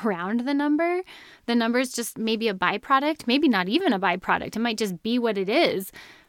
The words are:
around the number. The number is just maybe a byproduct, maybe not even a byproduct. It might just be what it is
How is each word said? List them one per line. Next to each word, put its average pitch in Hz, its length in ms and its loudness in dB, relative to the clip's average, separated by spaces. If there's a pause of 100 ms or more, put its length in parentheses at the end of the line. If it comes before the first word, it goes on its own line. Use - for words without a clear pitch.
around 202 380 -2
the 269 120 -2
number. 302 480 2 (440)
The 233 100 0
number 233 240 2
is 254 140 -2
just - 240 -6
maybe 220 320 -2
a 196 40 0
byproduct, 262 720 0
maybe 285 220 4
not 190 220 2
even 320 240 2
a 190 60 0
byproduct. 185 580 0
It - 20 -2
might 226 180 -2
just 196 240 -4
be 233 160 0
what 226 200 0
it 190 100 -2
is 214 460 0 (360)